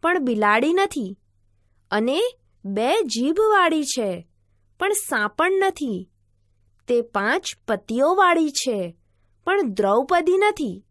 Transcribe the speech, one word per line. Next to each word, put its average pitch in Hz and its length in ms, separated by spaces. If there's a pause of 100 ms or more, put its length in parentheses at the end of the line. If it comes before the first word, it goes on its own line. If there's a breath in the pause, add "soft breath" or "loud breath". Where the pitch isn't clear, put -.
પણ 349 160
બિલાડી 233 540
નથી, 320 460 (720)
અને 240 300 (440)
બે 202 240 (140)
જીભવાળી 320 800
છે, 196 440 (500)
પણ 392 140
સાંપણ 311 600
નથી. 302 560 (800)
તે 240 140
પાંચ 233 420 (220)
પતિઓવાળી 320 840
છે, 196 460 (500)
પણ 339 280
દ્રૌપદી 320 640
નથી. 330 540